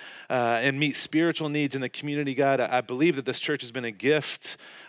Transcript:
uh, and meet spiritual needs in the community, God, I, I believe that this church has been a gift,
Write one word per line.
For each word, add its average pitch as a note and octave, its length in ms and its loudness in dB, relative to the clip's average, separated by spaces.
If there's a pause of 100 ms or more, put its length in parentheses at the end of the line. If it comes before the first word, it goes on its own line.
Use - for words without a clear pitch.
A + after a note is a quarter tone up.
(280)
uh, A#2+ 320 2
and C3+ 200 2
meet D3 160 0
spiritual D#3+ 540 0
needs D3 260 0
in C3+ 40 -4
the B2 80 -2
community, D3 460 -4
God, C#3 240 4
I, B2 200 2
I - 20 0
believe C#3+ 340 2
that C3+ 120 -6
this B2+ 120 -2
church - 240 -2
has A#2+ 80 -12
been B2 140 -6
a A2+ 80 -6
gift, C#3 640 0 (320)